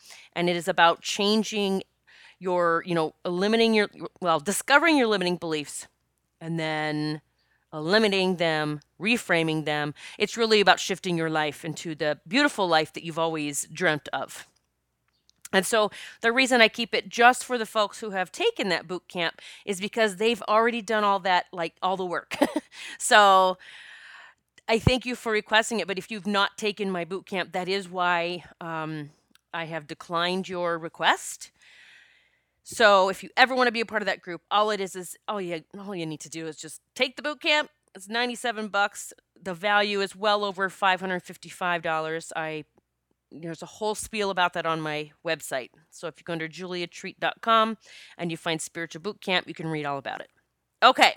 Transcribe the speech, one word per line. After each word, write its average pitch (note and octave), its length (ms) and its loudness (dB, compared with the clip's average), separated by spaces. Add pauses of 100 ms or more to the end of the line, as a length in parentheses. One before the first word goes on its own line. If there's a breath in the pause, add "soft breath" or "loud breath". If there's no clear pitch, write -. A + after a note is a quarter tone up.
(340 loud breath)
And F3 160 0
it F3 60 2
is E3+ 120 -6
about E3+ 340 6
changing G3+ 800 0 (560 loud breath)
your, F3 480 2
you E3+ 80 0
know, D#3+ 180 0 (100)
eliminating A3 520 2
your, G#3 160 2 (300)
well, E3 180 2
discovering C#4+ 580 4
your B3+ 80 4
limiting F#3 300 2
beliefs D#3+ 520 -6 (540)
and E3 180 -4
then D3+ 640 -2 (520)
eliminating F#3+ 640 2
them, D#3 420 0 (200)
reframing E3 640 0
them. D3 280 -2 (240 loud breath)
It's - 200 -2
really A3 240 4
about F3+ 180 6
shifting F3+ 380 -4
your D#3+ 120 -2
life D3+ 360 -4
into D#3 300 -10
the D3 300 -4
beautiful G3 400 0
life D#3+ 280 0
that - 100 -12
you've E3 160 -8
always D#3 540 -4
dreamt D#3 400 0
of. - 340 -8 (1040)
And F#3+ 140 2
so G#3+ 260 2 (300 loud breath)
the A#3 100 2
reason B3 300 4
I A3 80 8
keep A3+ 260 -6
it G3 140 -4
just A#3+ 340 6
for B3+ 140 -4
the A3 80 -4
folks G#3 340 -2
who A3 120 -10
have F#3 200 -4
taken F4 380 -2
that E3 180 -2
boot F3+ 220 -10
camp E3+ 320 -4 (240 loud breath)
is F#3 160 -6
because G#3 340 0
they've A3 280 0
already A3+ 380 2
done G#3+ 220 0
all G3+ 160 2
that, F3+ 320 0
like, E3+ 300 -6
all F#3 160 0
the F#3 80 -4
work. E3+ 340 -6
<laughs> - 580 -2
So F#3+ 600 6 (1120 loud breath)
I A3+ 100 4
thank B3 260 4
you B3 100 -4
for A3+ 180 -4
requesting G#3+ 480 2
it, E3 60 -4
but F#3+ 100 -4
if F#3 120 -8
you've G#3 160 -10
not G3+ 320 0
taken G#3 320 -4
my F3+ 140 -4
boot E3+ 220 -10
camp, F3+ 260 -4
that F#3 160 -4
is F#3+ 220 -4
why, F3 560 0 (160)
um, D#3+ 480 -8 (440)
I E3 120 -8
have D#3 220 -10
declined F3 600 -4
your F3 300 -4
request. E3 760 -2 (1120 soft breath)
So G3+ 440 6
if F#3+ 160 -6
you F#3 140 -16
ever B3+ 180 6
wanna B3 160 2
be A3+ 80 -4
a A3+ 60 -4
part G#3+ 160 -4
of G3 60 -6
that F#3 140 -2
group, E3+ 200 -12 (100)
all G#3 200 2
it G3+ 100 -2
is F#3+ 120 -6
is, F#3 220 -12 (100)
all G#3+ 140 -4
you, F3 240 -6 (160)
all G3+ 160 -12
you E3+ 100 -6
need D#3 140 -8
to - 100 -16
do D#3+ 180 -10
is D#3 100 -12
just - 240 -16 (140)
take B3+ 200 -2
the - 60 -14
boot C#4+ 180 -6
camp. D4+ 300 0 (260)
It's F#3+ 140 -16
ninety-seven A#3 580 -4
bucks. G3+ 460 -4 (280)
The F#3 120 -8
value G#3 480 2
is F#3+ 160 -4
well G#3 260 2
over G3 260 -2
five F#3 300 2
hundred F#3 240 -4
fifty-five F3 580 -4
dollars. D#3+ 540 -4
I, D#3 300 -6 (640)
there's D#3+ 300 -12
a F3+ 40 -14
whole G#3+ 300 -6
spiel G#3 340 -4
about F3+ 220 2
that E3 140 -6
on D#3+ 160 -2
my D3+ 300 -6 (140)
website. D3 440 -6 (220)
So - 180 -12
if D3+ 80 -14
you - 80 -20
go F3+ 80 -6
under E3 160 -6
julia F3 380 -8
treat - 340 -16
dot - 180 -2
com A3+ 380 2 (400 loud breath)
and E3+ 140 -4
you E3 40 -6
find D#3+ 260 -4
Spiritual E3 400 -10
Boot G3+ 200 -10
Camp, F#3 260 -2
you E3 60 -10
can D#3+ 140 -8
read D#3 180 -4
all C#3+ 120 -4
about G#2+ 220 -8
it. - 100 -18 (540)
Okay, A#3+ 340 6